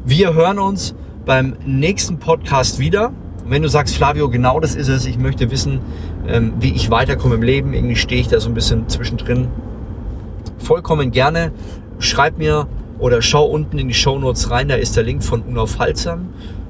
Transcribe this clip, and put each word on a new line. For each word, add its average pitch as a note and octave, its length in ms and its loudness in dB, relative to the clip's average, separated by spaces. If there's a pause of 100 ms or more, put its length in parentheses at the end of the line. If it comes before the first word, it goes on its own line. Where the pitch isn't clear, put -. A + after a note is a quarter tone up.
wir D#3+ 300 4
hören F3 240 4
uns G3 380 -2 (280)
beim C3 300 2 (100)
nächsten D3+ 540 0
Podcast C3+ 600 0
wieder. G3 320 2 (320)
Und A#2+ 80 -2
wenn C#3+ 100 2
du D#3 60 2
sagst, D3 260 2
Flavio, D3 340 2
genau B2 300 2
das D3+ 160 0
ist C#3 140 -2
es, C3 180 2
ich A2+ 120 -2
möchte C3 340 0
wissen, C3+ 260 0 (480)
ähm, A2+ 320 0
wie B2+ 140 2
ich - 180 0
weiterkomme C3 460 2
im A2+ 60 0
Leben, C3+ 300 2
irgendwie A#2+ 240 0
stehe B2 240 0
ich B2 60 2
da A2+ 140 4
so G#2+ 80 -2
ein A#2 60 -2
bisschen A#2 340 0
zwischendrin, B2 580 -2 (1120)
vollkommen D3+ 540 0
gerne, D#3 400 2 (480)
schreib - 380 2
mir D3+ 280 2 (320)
oder A#2+ 240 2
schau D3 220 4
unten D3+ 340 0
in C3+ 80 0
die A#2+ 80 -2
Shownotes C3+ 560 0
rein, C#3+ 180 0
da C#3 60 2
ist A#2+ 220 0
der A#2 80 4
Link C3 180 -2
von A#2 200 -2
Unaufhaltsam. B2 880 -2 (400)